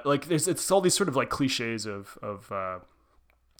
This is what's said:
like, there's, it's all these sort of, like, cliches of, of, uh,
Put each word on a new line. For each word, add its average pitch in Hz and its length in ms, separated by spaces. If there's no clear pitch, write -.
like, 143 220
there's, 165 220
it's 165 220
all 190 100
these 185 140
sort 196 140
of, 131 80
like, 120 140
cliches 117 560
of, 101 360
of, 104 300
uh, 95 260